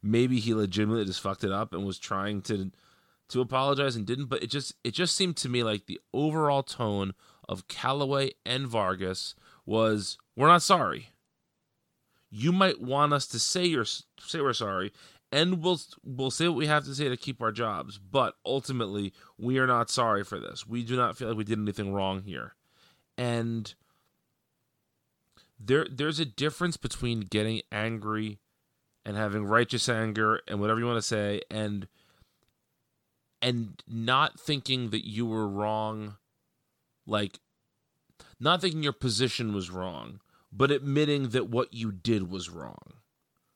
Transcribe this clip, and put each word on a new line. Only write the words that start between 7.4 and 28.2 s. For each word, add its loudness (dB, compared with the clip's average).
of -6
Callaway 0
and -2
Vargas -2
was, 2
"We're 4
not 10
sorry. 2
You 2
might 4
want 4
us 2
to -4
say 2
you're 4
s-, -6
say -6
we're 2
sorry, -2
and 2
we'll, 2
we'll -2
say 2
what 2
we 0
have 2
to -8
say 0
to 0
keep -8
our 2
jobs, -4
but 0
ultimately, -2
we 0
are 4
not 4
sorry 2
for -8
this. -12
We -4
do -2
not 2
feel -6
like -2
we -2
did -2
anything -2
wrong 0
here." -10
And -2
there, 2
there's -2
a 2
difference -2
between -4
getting 0
angry -4